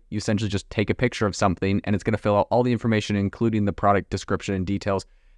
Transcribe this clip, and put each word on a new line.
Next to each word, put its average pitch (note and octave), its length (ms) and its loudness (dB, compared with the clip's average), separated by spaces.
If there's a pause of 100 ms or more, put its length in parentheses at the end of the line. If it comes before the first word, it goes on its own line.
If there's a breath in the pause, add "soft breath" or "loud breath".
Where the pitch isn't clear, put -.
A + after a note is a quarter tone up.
you G2+ 80 -6
essentially G#2+ 320 -2
just F#2+ 220 -4
take G#2 200 0
a - 40 2
picture - 320 0
of G2 100 -2
something, G2 480 2
and G#2 100 0
it's F#2+ 80 -2
gonna A2 160 0
fill G#2 200 2
out - 120 2
all B2 140 2
the B2 80 2
information, G#2+ 420 0
including G#2 520 0
the F#2+ 80 -2
product G2+ 360 2
description G2 440 -4
and F#2 120 -2
details. G2 380 -2 (340)